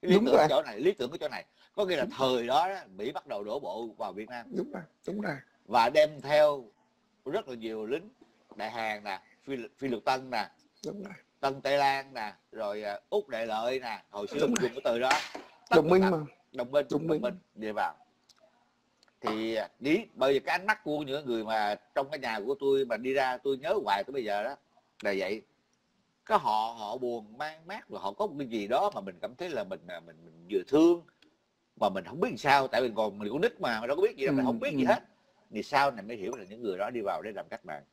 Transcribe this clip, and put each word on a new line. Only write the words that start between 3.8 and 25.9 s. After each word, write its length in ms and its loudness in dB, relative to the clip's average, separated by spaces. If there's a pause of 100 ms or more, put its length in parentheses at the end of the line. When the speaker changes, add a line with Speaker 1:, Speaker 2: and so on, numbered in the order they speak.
Speaker 1:
vào 160 -6
Việt 160 -10
Nam. 160 -12 (120)
Speaker 2:
Đúng 140 -4
rồi, 120 -12 (240)
đúng 140 -6
rồi. 140 -4 (300)
Speaker 1:
Và 240 4
đem 320 4
theo 440 4 (600)
rất 220 -4
là 80 -8
nhiều 300 -6
lính, 240 -4 (460)
Đại 160 -6
Hàn 320 -4
nè, 180 -6 (220)
Phi, 120 -6 (220)
Phi 100 -6
Luật 180 -4
Tân 240 0
nè, 200 -4 (360)
Speaker 2:
Đúng 180 -10
rồi. 100 -14 (260)
Speaker 1:
Tân 220 -2
Tây 160 2
Lan 360 2
nè, 200 -8 (180)
rồi, 320 -6
à, 160 -6 (100)
Úc 200 -2
Đại 180 -4
Lợi 320 -2
nè, 300 -10
hồi 180 -6
xưa 120 -4
Speaker 2:
Đúng 120 2
Speaker 1:
mình 100 2
Speaker 2:
rồi. 80 0
Speaker 1:
dùng 140 -10
cái 100 2
từ 60 0
đó. 100 0 (600)
Tất 60 6
Speaker 2:
Đồng 140 6
minh 120 8
Speaker 1:
cả 80 6
Speaker 2:
mà. 80 2 (360)
Speaker 1:
đồng 180 -6
minh, 200 4
Speaker 2:
Đồng 100 0
Speaker 1:
đồng 60 -4
Speaker 2:
minh. 140 0
Speaker 1:
minh, 160 -2 (180)
đi 160 -6
vào. 240 -2 (1300)
Thì, 340 -2
à, 140 -2 (100)
đi, 340 2
bởi 200 2
vì 60 4
cái 180 -2
ánh 100 -4
mắt 160 0
của 160 -2
những 260 -6
người 180 -2
mà 320 0 (200)
trong 140 -2
cái 100 -8
nhà 260 -4
của 140 -2
tôi 260 2
mà 120 -4
đi 160 -4
ra, 240 2
tôi 200 -2
nhớ 160 -2 (100)
hoài 200 0
tới 100 -10
bây 100 -4
giờ 200 -2
đó, 120 -6 (460)
là 160 0
vậy. 240 -2 (840)